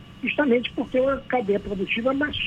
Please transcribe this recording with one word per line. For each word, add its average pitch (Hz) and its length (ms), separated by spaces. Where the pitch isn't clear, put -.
justamente 247 500
por 285 160
ter 254 120
uma 269 160
cadeia 208 420
produtiva 202 540
mais 285 240